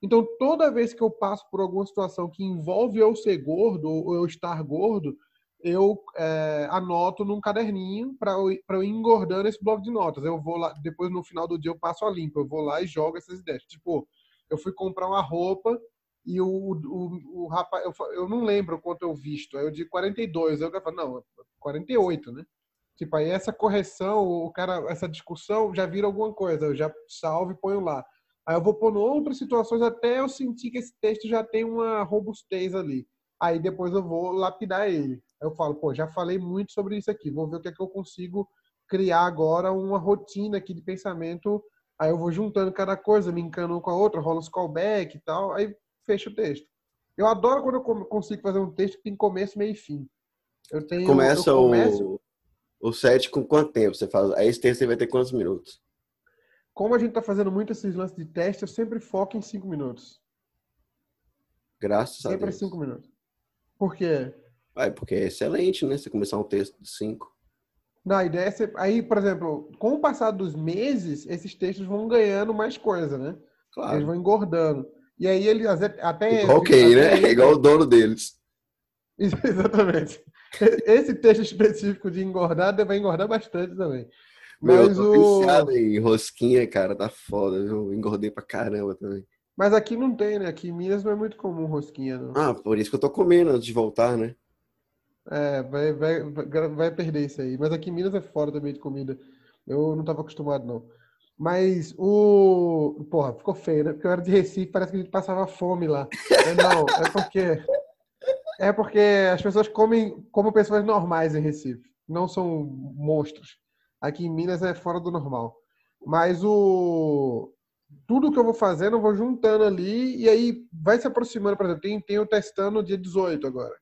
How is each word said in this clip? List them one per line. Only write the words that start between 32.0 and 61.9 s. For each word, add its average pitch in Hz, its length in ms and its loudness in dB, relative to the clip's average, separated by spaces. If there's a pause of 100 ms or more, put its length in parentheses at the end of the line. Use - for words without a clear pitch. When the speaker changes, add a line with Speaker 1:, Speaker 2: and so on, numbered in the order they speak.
Speaker 1:
robustez 190 680 -6
ali. 147 320 -6 (360)
Aí 170 180 0
depois 180 340 -4
eu 196 80 0
vou 170 300 -4
lapidar 190 580 -2
ele. 135 320 -4 (200)
Aí 151 60 -6
eu 156 40 -6
falo, 156 240 -4
"Pô, 147 180 -4
já 156 140 -4
falei 180 320 -4
muito 185 320 -6
sobre 202 260 -6
isso 208 140 -6
aqui, 202 180 -6
vou 151 180 -6
ver 165 100 -8
o 160 40 -12
que 175 60 -12
é 175 60 -12
que 160 80 -10
eu 190 80 -8
consigo 190 580 -10 (400)
criar 180 380 2
agora 170 480 0
uma 196 260 -2
rotina 202 580 -4
aqui 190 160 -10
de 165 80 -14
pensamento." 185 800 -6 (380)
Aí 156 100 2
eu 170 80 0
vou 170 140 -2
juntando 196 400 -2
cada 190 240 -2
coisa, 196 380 2
me 175 80 -4
encano 170 400 -6
com 185 80 -6
a 175 80 -2
outra, 208 240 2
rola 165 180 -2
os 160 100 -14
callback 180 680 -4
e - 20 -18
tal, 180 340 -4
aí 208 220 -4 (300)
fecha 202 240 -2
o 208 40 -18
texto. 151 320 -4 (520)
Eu 202 100 4
adoro 233 360 2
quando 254 120 -2
eu 254 60 -2
com-, 220 240 -4
consigo 208 360 -6
fazer 196 180 -2
um 190 120 -4
texto 190 260 -2
que - 60 -20
tem 202 120 -8
começo, 202 440 -2
meio 208 140 -2
e - 20 -8
fim. 147 320 -12 (640)
Eu 151 140 -6
tenho, 180 200 -2
Speaker 2:
Começa 139 440 6
Speaker 1:
eu 139 80 8
começo 110 640 4 (600)
Speaker 2:
o, 113 80 -2
o 117 40 -6
set 127 360 4
com 135 140 -4
quanto 151 300 2
tempo 107 220 2
você 101 120 -6
faz? 98 260 2
Aí 104 140 2
esse 120 140 0
texto 123 240 2
vai 120 100 0
ter 117 120 -2
quantos 127 240 0
minutos? 98 500 -6 (960)
Speaker 1:
Como 220 160 0
a 240 60 4
gente 233 140 -2
tá 226 100 -2
fazendo 202 280 0
muito 208 200 -4
esses 196 240 -6
lances 185 200 -6
de 165 80 -12
teste, 180 380 -4
eu 196 60 -8
sempre 226 320 -6
foco 196 360 -6
em 214 60 -6
cinco 190 260 -12
minutos. 143 540 -10 (1600)
Speaker 2:
Graças 104 420 -2